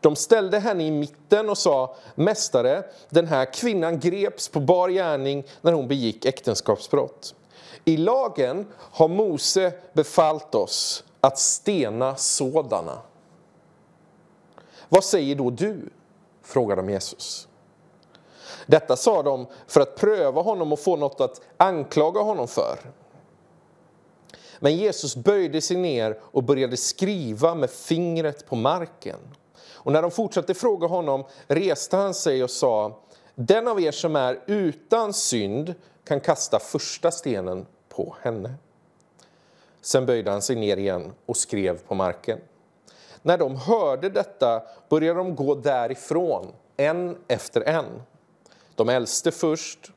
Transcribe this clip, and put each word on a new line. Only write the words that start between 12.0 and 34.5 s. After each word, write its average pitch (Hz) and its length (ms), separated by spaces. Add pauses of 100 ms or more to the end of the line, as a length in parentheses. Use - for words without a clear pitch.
sådana. 113 840 (1900)
Vad 190 160
säger 143 300
då 131 160
du?' 170 400 (520)
frågade 101 400
de 98 100
Jesus. - 560 (1160)
Detta - 300
sa 196 260
de 131 240 (200)
för - 140
att 131 160
pröva 170 460
honom 175 300
och 147 80
få 180 160
något 143 240
att 127 200 (160)
anklaga 170 640
honom 196 280
för. 65 300 (1800)
Men 147 160
Jesus 180 400
böjde 160 440
sig 180 160
ner 120 460
och - 200
började 127 340
skriva 165 800
med 143 160
fingret 165 760
på 131 100
marken. 160 640 (680)
Och 135 80
när 151 100
de 175 80
fortsatte 190 440
fråga 190 320
honom 151 380 (220)
reste 170 500
han 196 180
sig 131 300
och 123 60
sa: 107 480 (360)
'Den 208 340
av 208 120
er 156 120
som 160 240
är 127 300
utan 208 640